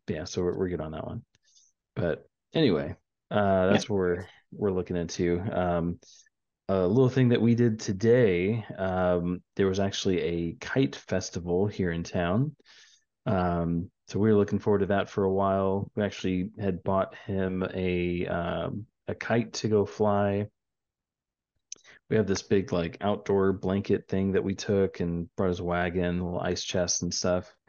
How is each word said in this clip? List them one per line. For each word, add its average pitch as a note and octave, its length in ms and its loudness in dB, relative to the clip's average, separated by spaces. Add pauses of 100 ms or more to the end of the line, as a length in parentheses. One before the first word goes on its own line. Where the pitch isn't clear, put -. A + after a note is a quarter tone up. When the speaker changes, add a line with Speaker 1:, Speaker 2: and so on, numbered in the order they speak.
Speaker 1:
yeah, D#2+ 160 -6
so - 180 -6
we're, F2 160 -2
we're F#2 100 -2
good F2 120 -4
on D#2 120 -8
that D#2 140 -10
one. - 160 -10 (720)
But - 340 -4 (240)
anyway, F2+ 440 2 (340)
uh, G2 380 4
that's G2+ 160 4
Speaker 2:
Yeah. - 40 -12
Speaker 1:
what G#2 100 0
we're, F2+ 280 0 (260)
we're G2+ 200 -2
looking F2+ 240 -2
into. F2 440 0 (120)
Um, F2 480 0 (680)
a F#2+ 180 2
little B2 220 4
thing B2+ 200 4
that A#2 140 4
we A#2 120 6
did A2+ 260 2
today, G#2+ 840 2 (120)
um, F2+ 680 0 (140)
there G2 120 4
was F#2+ 120 0
actually G2 400 0
a E2+ 340 -2
kite - 420 -2
festival F#2 720 -2
here F2+ 240 -2
in E2+ 100 -4
town. A2+ 540 0 (680)
Um, F2 640 0 (180)
so F#2 100 -6
we A2 120 4
were G#2 60 6
looking G2+ 220 2
forward G2+ 220 2
to F#2+ 60 2
that G2 240 0
for G2+ 140 0
a F#2+ 80 2
while. G2 600 0
We G#2 80 -2
actually F#2 480 -2 (100)
had F#2+ 220 -2
bought F#2+ 320 0
him F#2+ 500 -4 (100)
a, F2+ 520 -2
um, F2 600 -6 (220)
a G2 60 -6
kite A2+ 400 -2
to - 140 -6
go G#2 180 4
fly. G2+ 640 0 (1600)
We - 80 0
have G#2+ 100 2
this F#2+ 160 0
big, G2 300 0
like, E2+ 280 -2
outdoor G2 520 0
blanket F#2+ 560 -2
thing F#2+ 240 0
that F#2 100 0
we F#2+ 140 -4
took G2 420 0
and E2+ 380 -4
brought F#2+ 140 0
his F2+ 120 -4
wagon, F2 580 -2
little F2+ 200 -4
ice F2 240 -4
chest - 380 -2
and F2 120 -4
stuff. F2+ 400 -2 (140)